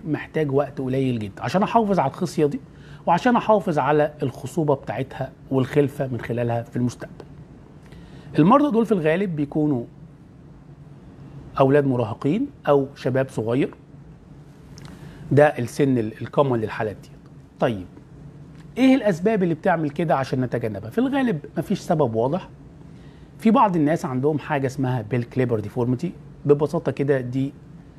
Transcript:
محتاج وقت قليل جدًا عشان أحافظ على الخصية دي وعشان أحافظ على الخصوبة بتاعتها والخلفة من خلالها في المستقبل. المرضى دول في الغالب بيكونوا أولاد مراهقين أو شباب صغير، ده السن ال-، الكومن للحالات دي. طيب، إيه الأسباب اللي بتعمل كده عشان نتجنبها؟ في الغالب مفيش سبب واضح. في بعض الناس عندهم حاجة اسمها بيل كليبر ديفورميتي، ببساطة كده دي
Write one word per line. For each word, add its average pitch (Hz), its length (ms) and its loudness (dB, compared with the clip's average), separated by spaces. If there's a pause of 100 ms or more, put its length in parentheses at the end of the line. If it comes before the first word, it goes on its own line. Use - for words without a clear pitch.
محتاج 147 440 -2
وقت 139 280 0
قليل 127 380 0
جدًا 101 240 -8
عشان 175 200 2
أحافظ 202 360 2
على 139 120 2
الخصية 165 360 -2
دي - 140 -2 (460)
وعشان 208 300 4
أحافظ 190 420 2
على 147 340 4 (100)
الخصوبة 143 520 -2
بتاعتها 127 580 -6 (180)
والخلفة 135 560 0
من 120 140 -6
خلالها 117 420 -2
في - 140 -10
المستقبل. - 480 -6 (1120)
المرضى 277 320 6
دول 226 160 2
في 226 60 2
الغالب 170 440 0
بيكونوا 147 480 0 (1800)
أولاد 139 260 6
مراهقين 135 600 0 (220)
أو 139 260 6
شباب 131 340 -2
صغير، 127 460 -2 (1600)
ده 143 140 8
السن 131 520 0
ال-، 110 240 -4
الكومن 127 380 0
للحالات 107 420 -6
دي. - 60 -20 (520)
طيب، 107 260 -2 (920)
إيه 262 160 6
الأسباب 208 480 2
اللي 165 120 2
بتعمل 165 360 0
كده 165 260 0
عشان 131 240 -2
نتجنبها؟ 113 500 -4
في - 80 -8
الغالب 254 400 0 (200)
مفيش 180 220 -2
سبب 147 340 0
واضح. 135 340 -2 (920)
في 226 120 2
بعض 214 260 6
الناس 156 280 2
عندهم 139 340 0
حاجة 139 280 -2
اسمها 127 360 -2
بيل 120 200 -2
كليبر 120 380 0
ديفورميتي، 123 520 -2 (320)
ببساطة 147 480 2
كده 135 280 0
دي 131 320 -4 (460)